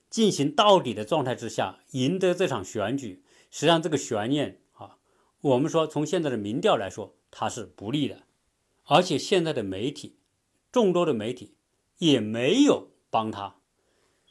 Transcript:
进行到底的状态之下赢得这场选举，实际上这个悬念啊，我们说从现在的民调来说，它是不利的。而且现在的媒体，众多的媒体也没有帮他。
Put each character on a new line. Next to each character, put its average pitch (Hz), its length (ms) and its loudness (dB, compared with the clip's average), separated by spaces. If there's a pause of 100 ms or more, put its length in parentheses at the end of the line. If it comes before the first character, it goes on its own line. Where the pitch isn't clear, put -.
进 220 220 2
行 143 220 -2
到 208 260 6
底 127 140 -4
的 107 100 -6
状 147 220 0
态 123 100 -2
之 113 140 -8
下 101 300 -4 (120)
赢 135 260 0
得 180 160 2
这 180 140 0
场 123 160 -4
选 107 340 -4
举， 117 260 -12 (260)
实 - 120 -14
际 143 60 2
上 165 140 4
这 165 80 -6
个 151 80 0
悬 113 320 -4
念 135 320 -4 (120)
啊， - 240 -20 (440)
我 135 160 4
们 151 120 0
说 160 180 0
从 151 180 -4
现 180 160 -2
在 151 80 -2
的 120 80 -2
民 107 240 -4
调 196 140 4
来 101 140 -4
说， 98 260 -12 (140)
它 113 200 -6
是 110 160 -10
不 98 260 -12
利 143 160 0
的。 - 160 -14 (640)
而 151 160 6
且 175 160 -2
现 175 280 0
在 156 80 -2
的 123 100 -4
媒 98 260 -4
体， - 280 -14 (540)
众 214 200 2
多 175 140 2
的 156 80 0
媒 113 200 -4
体 - 220 -18 (440)
也 147 200 4
没 123 440 2
有 190 280 4 (180)
帮 110 220 -2
他。 98 240 -12 (760)